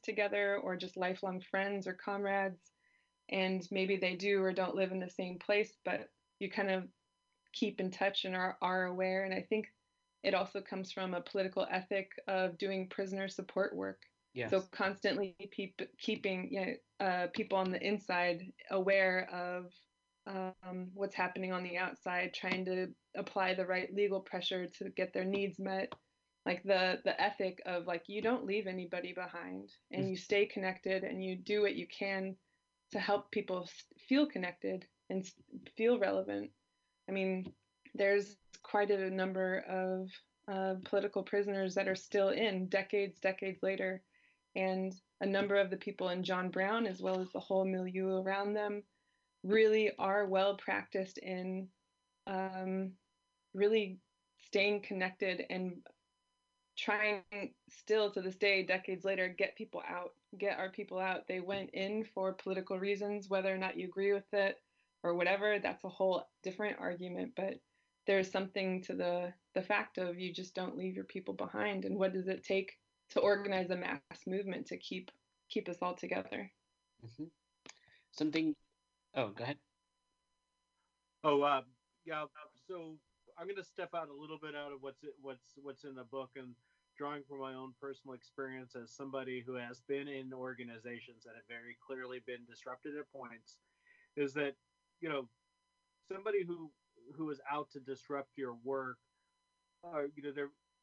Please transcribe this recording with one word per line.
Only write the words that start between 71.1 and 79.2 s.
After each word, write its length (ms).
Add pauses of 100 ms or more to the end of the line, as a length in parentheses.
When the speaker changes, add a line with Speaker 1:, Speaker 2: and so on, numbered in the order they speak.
Speaker 1:
behind. 500
And 120
what 160
does 160
it 140
take 300 (380)
to 100
organize 500
a 60
mass 240 (260)
movement 420
to 80
keep, 360 (380)
keep 180
us 120
all 140
together? 560 (560)
Speaker 2:
Mm-hmm. 180 (840)
Something, 460 (580)
oh, 140